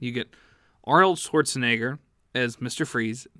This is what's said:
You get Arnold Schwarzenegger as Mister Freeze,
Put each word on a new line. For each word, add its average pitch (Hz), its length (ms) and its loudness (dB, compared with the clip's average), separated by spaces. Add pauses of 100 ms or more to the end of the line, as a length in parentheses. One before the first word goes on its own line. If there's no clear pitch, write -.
You 123 100 -6
get 120 220 -8 (520)
Arnold 170 340 4
Schwarzenegger 127 800 0 (340)
as 123 260 -2
Mister 147 240 -6
Freeze, 117 440 -4 (120)